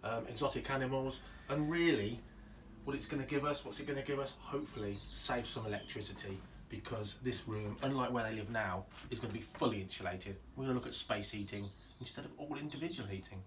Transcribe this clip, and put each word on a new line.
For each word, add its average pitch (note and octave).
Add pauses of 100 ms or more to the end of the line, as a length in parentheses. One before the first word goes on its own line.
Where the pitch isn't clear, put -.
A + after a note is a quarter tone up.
um, A#2
exotic C3
animals, C3 (280)
and D3+
really C#3 (640)
what C3+
it's C#3
gonna C#3
give C#3+
us, D3
what's D#3
it C3+
gonna C3+
give C#3
us? C3+
Hopefully A2 (140)
save A#2+
some A2
electricity, G2+ (300)
because G#2
this B2
room, G#2+
unlike C3
where A#2+
they A2
live G#2
now, G2 (260)
is B2
gonna G#2
be A2
fully A2
insulated. F#2 (180)
We're C3
gonna C3
look B2
at -
space G2+
heating G2+ (300)
instead -
of -
all D3
individual D3+
heating. F#2+